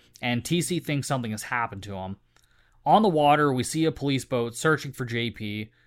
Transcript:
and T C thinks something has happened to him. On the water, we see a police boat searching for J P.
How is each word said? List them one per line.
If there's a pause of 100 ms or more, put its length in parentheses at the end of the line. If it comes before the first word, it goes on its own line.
(220)
and
T
C
thinks
something
has
happened
to
him. (680)
On
the
water,
we
see
a
police
boat
searching
for
J
P. (160)